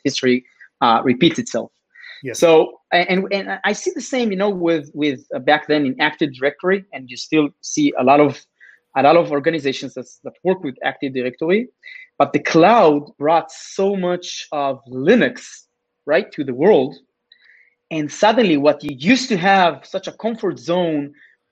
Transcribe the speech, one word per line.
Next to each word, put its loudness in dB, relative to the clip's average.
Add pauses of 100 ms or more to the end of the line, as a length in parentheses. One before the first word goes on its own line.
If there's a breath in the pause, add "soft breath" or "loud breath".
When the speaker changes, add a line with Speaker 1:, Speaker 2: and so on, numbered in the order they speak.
Speaker 1:
history, 0 (360 soft breath)
uh, 4
repeats 2
itself. -6 (520 loud breath)
Speaker 2:
Yes. -10
Speaker 1:
So, 4 (120)
a-, 0
and, 0
and -6
I 0
see -6
the -10
same, -4
you -4
know, 0
with, -2
with, -4
uh, -8
back 0
then 0
in -4
Active -4
Directory, -4
and -16
you -18
still 0 (120)
see -2
a 0
lot 6
of, 2 (560 soft breath)
a 2
lot 6
of 2
organizations -4
that's, -16
that -14
work -2
with -10
Active -6
Directory. -2 (500 loud breath)
But 0
the 0
cloud 4
brought 0
so -4
much -6
of -4
Linux, -2 (400)
right, 0
to -6
the -6
world. 2 (920 soft breath)
And -6
suddenly 2
what 0
you -10
used 0
to 0
have 2
such -10
a -10
comfort -6
zone -4 (400 soft breath)